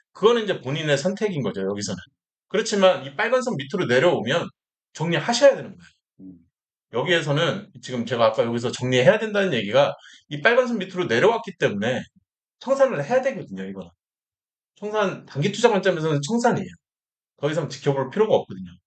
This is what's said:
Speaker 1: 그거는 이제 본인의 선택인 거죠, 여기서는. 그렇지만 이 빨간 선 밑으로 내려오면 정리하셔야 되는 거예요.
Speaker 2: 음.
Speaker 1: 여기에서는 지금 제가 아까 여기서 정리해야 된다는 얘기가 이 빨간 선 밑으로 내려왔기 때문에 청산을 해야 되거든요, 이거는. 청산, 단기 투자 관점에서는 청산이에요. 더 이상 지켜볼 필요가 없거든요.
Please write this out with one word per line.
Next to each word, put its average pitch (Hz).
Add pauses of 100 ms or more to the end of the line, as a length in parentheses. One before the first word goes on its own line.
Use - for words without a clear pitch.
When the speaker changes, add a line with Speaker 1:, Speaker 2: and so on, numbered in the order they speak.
(140)
Speaker 1:
그거는 226
이제 180
본인의 147
선택인 190
거죠, 95
여기서는. 101 (520)
그렇지만 190
이 135
빨간 233
선 240
밑으로 165
내려오면 127 (460)
정리하셔야 190
되는 110
거예요. - (300)
Speaker 2:
음. 92 (560)
Speaker 1:
여기에서는 147 (100)
지금 120
제가 117
아까 123
여기서 117
정리해야 127
된다는 202
얘기가 113 (360)
이 147
빨간 240
선 233
밑으로 180
내려왔기 185
때문에 113 (580)
청산을 247
해야 254
되거든요, 139
이거는. 95 (880)
청산, 202
단기 170
투자 226
관점에서는 160
청산이에요. 233 (680)
더 147
이상 156
지켜볼 135
필요가 208
없거든요. 92 (160)